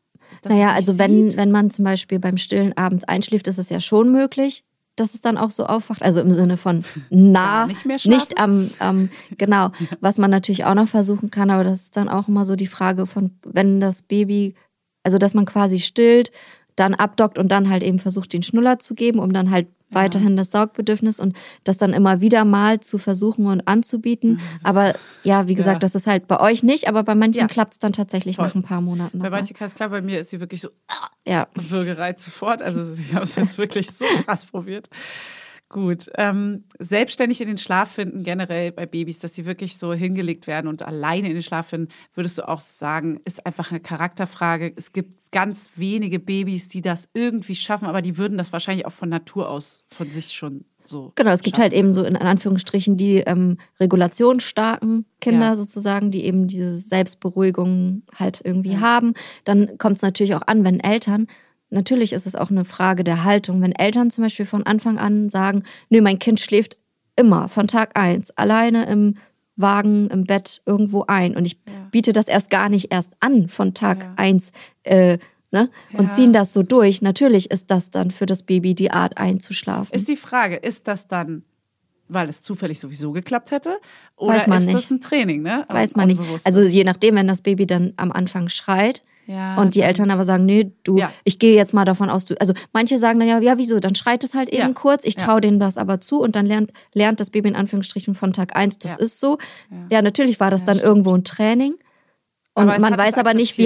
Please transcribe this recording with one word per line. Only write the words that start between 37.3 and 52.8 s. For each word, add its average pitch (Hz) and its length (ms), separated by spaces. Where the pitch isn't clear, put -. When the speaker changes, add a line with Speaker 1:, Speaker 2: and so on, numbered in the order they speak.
Speaker 1:
in 226 60
den 214 100
Schlaf 190 360
finden 190 320
generell 175 480
bei 170 140
Babys, 165 340
dass 170 160
sie 165 100
wirklich 180 320
so 170 140
hingelegt 175 560
werden 156 180
und 156 160
alleine 160 460
in 160 60
den 170 100
Schlaf 165 240
finden, 165 240
würdest 175 260
du - 100
auch 156 100
sagen, 156 680
ist - 220
einfach 175 240
eine 170 80
Charakterfrage. 170 960
Es - 180
gibt - 380
ganz 196 460
wenige 190 420
Babys, 190 480
die 180 160
das 175 320
irgendwie 233 400
schaffen, 208 320
aber 180 160
die 170 160
würden 202 180
das 175 160
wahrscheinlich 180 320
auch - 80
von 175 180
Natur 165 380
aus - 360
von 147 160
sich 156 220
schon 143 320
so 143 300
Speaker 2:
Genau, 220 160
es 180 120
gibt - 120
Speaker 1:
schaffen. 233 80
Speaker 2:
halt 208 100
eben 196 220
so 190 80
in 180 140
Anführungsstrichen 190 800